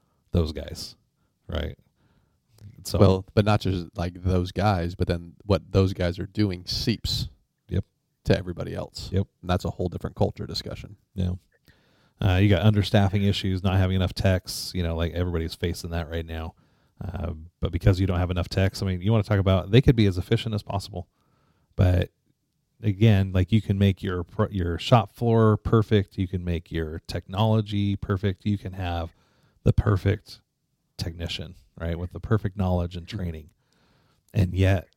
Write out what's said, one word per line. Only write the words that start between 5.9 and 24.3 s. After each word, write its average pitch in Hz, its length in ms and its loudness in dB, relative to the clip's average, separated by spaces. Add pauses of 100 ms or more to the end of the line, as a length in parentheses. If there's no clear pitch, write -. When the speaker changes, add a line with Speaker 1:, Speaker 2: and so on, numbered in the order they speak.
Speaker 2:
guys 90 280 -4
are 95 60 -6
doing 92 400 -2
seeps - 640 -4 (400)
Speaker 1:
Yep. 90 160 -2 (420)
Speaker 2:
to 98 120 2
everybody 85 360 -8
else. - 380 -12
Speaker 1:
Yep. 95 160 0 (140)
Speaker 2:
And 90 80 -12
that's 90 160 0
a 85 60 -4
whole 92 180 -4
different 90 260 -10
culture - 320 -2
discussion. - 480 -12 (200)
Speaker 1:
Yeah. 90 180 -2 (880)
Uh, 92 140 4
you 98 120 4
got 90 160 4
understaffing 101 640 2
issues, 95 340 -2
not 95 140 0
having 92 220 2
enough 92 160 0
techs, - 600 -2
you 90 100 -4
know, 82 120 -2
like, 82 160 -2
everybody's 85 420 -4
facing 85 360 -6
that 85 200 -6
right 82 160 -6
now. 82 300 -10 (480)
Uh, 82 300 -8 (260)
but 90 140 -2
because 87 260 4
you 95 80 2
don't 90 120 0
have 90 120 0
enough 90 180 -2
techs, 95 320 0
I 107 40 -2
mean, 92 160 -4
you 98 100 0
wanna 110 120 2
talk 107 160 0
about, 95 300 2
they 113 120 6
could 131 160 6
be 110 80 6
as 92 120 2
efficient 107 380 -2
as 101 80 -4
possible, 98 440 -6 (680)
but 90 340 4 (720)
again, 98 520 4
like, 92 180 2
you 113 100 4
can 101 160 0
make 98 240 4
your 92 220 -4
pro-, - 260 -2